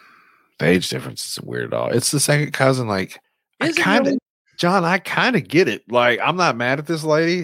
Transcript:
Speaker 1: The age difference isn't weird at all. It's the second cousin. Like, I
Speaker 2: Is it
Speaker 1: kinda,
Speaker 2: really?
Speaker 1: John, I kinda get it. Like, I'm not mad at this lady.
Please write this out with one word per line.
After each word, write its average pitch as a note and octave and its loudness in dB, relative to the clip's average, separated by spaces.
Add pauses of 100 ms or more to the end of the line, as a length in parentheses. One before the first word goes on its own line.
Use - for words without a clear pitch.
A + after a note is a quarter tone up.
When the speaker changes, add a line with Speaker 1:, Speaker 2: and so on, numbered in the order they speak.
(580)
Speaker 1:
The - 0
age F2+ 2
difference - -8
isn't - -12
weird A#1+ -8
at - -4
all. A#1 -2
It's - 0
the C#3+ -2
second D3 0
cousin. C3 0
Like, F#2+ -4 (400)
I C#4+ 0
Speaker 2:
Is E4 -2
it - 0
Speaker 1:
kinda, B3 2
Speaker 2:
really? C4+ -2 (400)
Speaker 1:
John, F3 2
I F3+ 2
kinda G3 0
get D3 2
it. G2+ -6
Like, A#2+ 2
I'm D3 0
not E3 2
mad B2 -2
at D3+ -10
this D#3+ -4
lady. E3 2